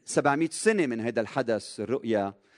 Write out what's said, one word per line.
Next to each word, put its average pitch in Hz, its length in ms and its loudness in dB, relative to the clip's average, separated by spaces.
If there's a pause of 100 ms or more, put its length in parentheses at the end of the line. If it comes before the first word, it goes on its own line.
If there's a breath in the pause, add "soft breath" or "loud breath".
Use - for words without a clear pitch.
سبعمية 147 460 2
سنة 208 360 2
من 117 140 -4
هيدا 117 200 -2
الحدث، 113 600 -2
الرؤيا، 104 540 0 (240 soft breath)